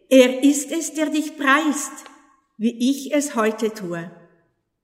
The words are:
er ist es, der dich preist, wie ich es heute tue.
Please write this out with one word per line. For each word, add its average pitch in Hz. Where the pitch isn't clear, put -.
er 262
ist 285
es, 330
der 302
dich 302
preist, 285
wie 240
ich 277
es 285
heute 220
tue. 170